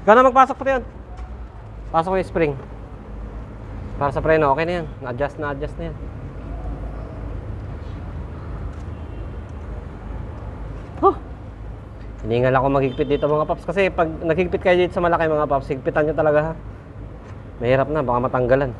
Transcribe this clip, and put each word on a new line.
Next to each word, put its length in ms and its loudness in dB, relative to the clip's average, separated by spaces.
Ikaw 160 10
na 80 10
magpasok, 320 6
pati 140 -2
yun. 40 -8
Pasok 240 4
yung 140 0
spring. 220 4
Para 160 0
sa 80 -2
preno, 320 6
okay 80 2
na 160 0
yan. 60 -6
Na-adjust 320 -2
na, 160 -4
adjust 240 -6
na 160 -6
yan. 40 -10
Huh. 120 6
Hiningal 320 4
ako 160 4
maghigpit 400 2
dito, 160 2
mga 160 2
paps. 240 -4
Kasi 240 2
pag 160 2
naghigpit 400 0
kayo 160 6
dito 160 2
sa 80 2
malaki, 240 4
mga 200 2
paps, 200 0
higpitan 400 0
nyo 80 0
talaga, 240 4
ha. 120 -2
Mahirap 320 4
na, 80 2
baka 240 2
matanggalan. 560 4